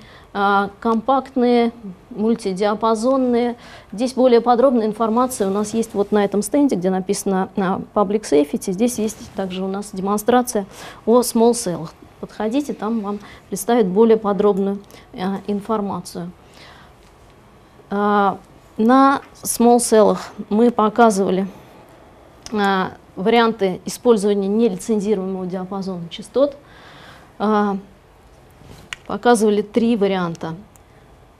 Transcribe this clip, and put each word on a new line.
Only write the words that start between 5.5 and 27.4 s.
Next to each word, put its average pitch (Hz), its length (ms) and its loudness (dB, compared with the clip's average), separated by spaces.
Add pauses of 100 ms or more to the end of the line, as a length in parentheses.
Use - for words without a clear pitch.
нас 208 220 -4
есть 226 220 -4
вот 202 160 -2
на 208 120 2
этом 202 200 0
стенде, 285 320 0
где 180 160 -2
написано, 190 640 -2
а, 190 260 -2 (140)
Public 208 340 0
Safety. 285 420 0
Здесь 233 280 -2
есть 214 180 -6 (160)
также 185 300 -6
у 190 40 -6
нас 196 240 -8
демонстрация 208 760 -2 (400)
о 240 140 4
small 233 320 2
cell. 165 360 -6 (300)
Подходите, 220 540 -6
там 220 260 -6
вам 202 200 -6 (300)
представят 226 380 0
более 220 300 4
подробную, 202 600 0 (380)
а, 190 320 -6
информацию. 196 840 -6 (1600)
А, 202 480 0 (400)
на 269 460 4 (180)
small 240 360 4
cell 208 420 4 (300)
мы 233 200 4
показывали, 202 800 2 (1080)
а, 196 380 0 (240)
варианты 220 720 0
использования 202 600 0
нелицензируемого 196 1000 -2
диапазона 185 640 -8
частот. 277 440 -2 (840)
А, 208 380 0 (1300)